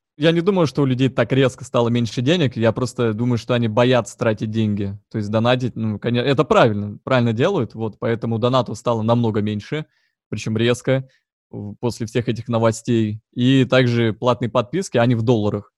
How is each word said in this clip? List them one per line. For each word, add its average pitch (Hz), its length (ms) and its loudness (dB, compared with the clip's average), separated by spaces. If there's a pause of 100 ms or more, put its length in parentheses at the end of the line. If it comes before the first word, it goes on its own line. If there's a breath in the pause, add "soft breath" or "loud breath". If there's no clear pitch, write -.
(180)
Я 156 160 2
не 170 80 2
думаю, 180 260 2
что 143 160 0
у - 20 2
людей 127 240 2
так 127 240 -2
резко 131 320 2
стало 120 240 0
меньше 120 320 -2
денег, 147 360 0
я 113 160 2
просто 120 400 -2
думаю, 120 260 -2
что - 160 -4
они 117 140 0
боятся 123 480 2
тратить 110 340 -2
деньги. 104 460 -2 (140)
То 117 80 -6
есть 101 120 -6
донатить, 120 460 0
ну, 110 220 -4
коне-, 120 220 -2
это 131 240 2
правильно, 104 580 2
правильно 120 300 0
делают, 139 420 -2
вот, 110 240 -8
поэтому 117 400 -2
донатов 123 380 0
стало 117 260 -2
намного 113 380 2
меньше, 107 440 -4 (440)
причём 107 280 -4
резко, 123 520 0 (420 soft breath)
в-, 104 280 -12
после 120 280 -6
всех 120 220 -2
этих 113 200 -6
новостей. 113 720 0 (120)
И 127 320 2
также 120 480 2
платные 120 360 0
подписки, 131 480 -2
они 120 180 4
в 113 80 -2
долларах. 104 540 0